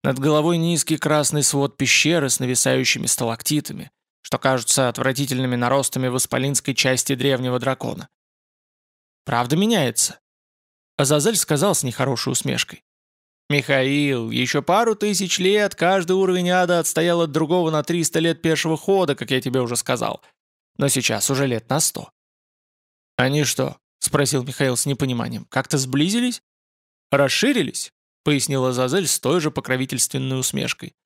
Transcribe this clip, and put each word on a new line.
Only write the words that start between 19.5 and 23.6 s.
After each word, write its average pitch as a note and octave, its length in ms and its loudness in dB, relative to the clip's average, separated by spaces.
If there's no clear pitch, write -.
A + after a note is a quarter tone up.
уже A#2+ 160 -2
сказал. A2+ 460 -4
Но C#3 100 2
сейчас A#2+ 400 0
уже C#3 180 2
лет A#2 220 -2
на C#3+ 120 0
сто". - 300 -4
"Они C3+ 280 2
что?" — C3 320 -2